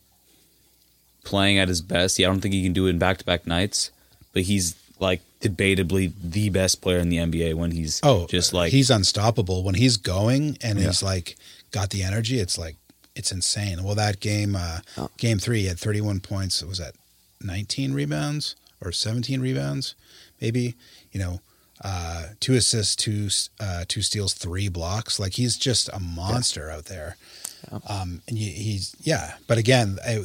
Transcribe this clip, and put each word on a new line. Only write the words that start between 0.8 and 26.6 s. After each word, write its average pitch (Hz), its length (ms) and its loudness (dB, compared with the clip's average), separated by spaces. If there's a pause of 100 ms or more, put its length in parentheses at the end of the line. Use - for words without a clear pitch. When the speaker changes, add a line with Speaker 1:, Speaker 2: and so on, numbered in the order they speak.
Speaker 1:
playing 98 340 4
at 95 100 4
his 90 140 0
best, 90 380 2
yeah, 92 80 6
I 92 40 6
don't 95 100 2
think 98 120 0
he 98 100 2
can 92 100 2
do 95 120 4
it 92 60 6
in 87 80 2
back-to-back 92 480 2
nights, 85 420 0 (440)
but 98 100 2
he's, 90 320 0 (240)
like, 92 220 2 (200)
debatably 95 800 2
the 101 280 0
best 92 300 2
player 90 200 2
in 87 100 2
the 85 80 2
N 85 140 0
B 82 120 0
A 80 120 0
when 85 160 -2
he's 80 320 -4
Speaker 2:
Oh, 110 240 6
Speaker 1:
just, 90 260 0
like, 87 180 2
Speaker 2:
he's 131 200 6
unstoppable. 101 720 2
When 98 120 0
he's 117 220 4
going 120 640 0
and 110 180 0
Speaker 1:
Yeah. 92 80 4
Speaker 2:
he's, 92 140 2
like, 95 360 -4 (340)
got 98 180 -2
the 98 140 -2
energy, 110 360 -2
it's, 92 180 -2
like, 80 180 -10 (400)
it's - 160 -4
insane. 95 520 -2
Well, 101 120 -2
that 104 240 0
game, 104 360 0
uh, 85 260 -4 (160)
Speaker 3:
Oh. - 200 -6
Speaker 2:
game 113 220 2
three, 117 220 0
he 95 60 0
had 87 120 -2
thirty-one 104 400 0
points. 95 420 -4
Was 90 160 -8
that 78 160 -10 (480)
nineteen 104 520 -4
rebounds 147 600 -4 (240)
or 92 120 -8
seventeen 123 500 -2
rebounds? 135 540 -4 (440)
Maybe, 120 360 0 (360)
you 98 80 -6
know, 90 220 -4 (420)
uh, 85 440 -6 (120)
two - 140 2
assists, 113 420 2
two, 104 340 -2 (300)
uh, 90 280 -6
two - 160 -4
steals, 101 300 -2
three 92 360 -4
blocks. 87 500 -4
Like, 95 140 -4
he's 123 240 0
just - 360 0
a - 60 -8
monster 87 680 -2